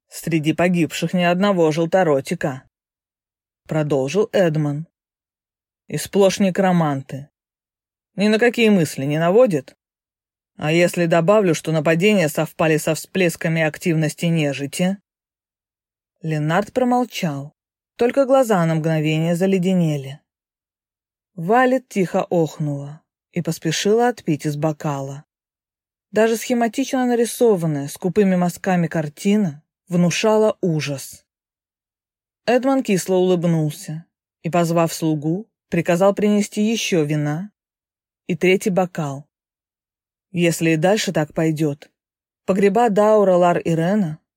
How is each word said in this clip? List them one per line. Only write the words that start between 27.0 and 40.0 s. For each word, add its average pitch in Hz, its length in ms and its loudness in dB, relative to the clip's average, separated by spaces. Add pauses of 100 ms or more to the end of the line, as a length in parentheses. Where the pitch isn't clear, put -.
нарисованная 208 800 0
скупыми 190 480 0
мазками 180 520 0
картина 170 760 -2 (240)
внушала 214 720 2
ужас. 143 640 -4 (1200)
Эдмон 262 380 2
кисло 185 320 0
улыбнулся 165 920 0 (380)
и, 170 80 -6
позвав 165 420 0
слугу, 160 560 -4 (200)
приказал 180 440 2
принести 208 480 0
еще 208 420 0
вина 151 480 -4 (760)
и 180 80 -4
третий 185 340 2
бокал. 165 560 -4 (1080)